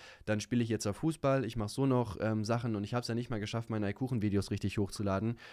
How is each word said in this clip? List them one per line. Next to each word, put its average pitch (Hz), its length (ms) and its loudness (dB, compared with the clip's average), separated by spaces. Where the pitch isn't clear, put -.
Dann 107 140 2
spiele 120 240 2
ich 113 60 0
jetzt 107 160 0
auf 104 120 0
Fußball, 139 460 2
ich 123 140 -4
mach 104 120 -2
so 139 160 0
noch, 123 360 2
ähm, 107 240 2
Sachen 117 300 0
und 101 80 -2
ich 104 100 -4
hab's 120 140 0
ja 113 80 -2
nicht 120 160 -4
mal 113 80 -2
geschafft, 113 300 -4
meine 107 180 0
Eikuchen-Videos 101 640 0
richtig 101 260 -2
hochzuladen. 101 600 0